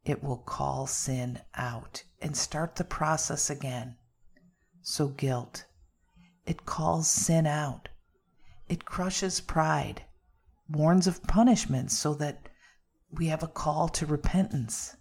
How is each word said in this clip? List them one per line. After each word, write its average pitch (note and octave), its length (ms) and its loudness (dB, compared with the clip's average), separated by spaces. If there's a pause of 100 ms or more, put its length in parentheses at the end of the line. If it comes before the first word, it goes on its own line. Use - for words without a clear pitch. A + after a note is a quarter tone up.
it C#3+ 180 -2
will C3+ 160 -4
call C3+ 480 -4
sin B2 540 -4 (140)
out A#2+ 500 -8 (180)
and D3 140 -6
start D#3+ 400 -4
the F3 80 -4
process - 640 -2
again. B2+ 460 -8 (840)
So - 260 -2
guilt, C3 560 -4 (840)
it - 180 -6
calls D#3+ 460 0
sin E3 360 4
out. D3 420 -2 (800)
It - 160 -4
crushes F#3 560 -2
pride, D#3 640 0 (680)
warns E3 360 6
of F3 180 0
punishment D#3+ 680 4
so D3+ 240 0
that D3 340 -6 (640)
we E3 160 -2
have D#3 160 0
a D#3+ 60 -6
call D#3 400 0
to - 180 -2
repentance. D3+ 960 0